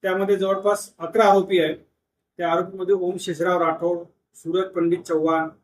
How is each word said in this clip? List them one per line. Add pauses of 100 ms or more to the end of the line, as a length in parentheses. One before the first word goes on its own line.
त्यामध्ये
जवळपास
अकरा
आरोपी
आहेत. (600)
त्या
आरोपीमध्ये
ओम
शेषराव
राठोड, (360)
सूरज
पंडित
चव्हाण (160)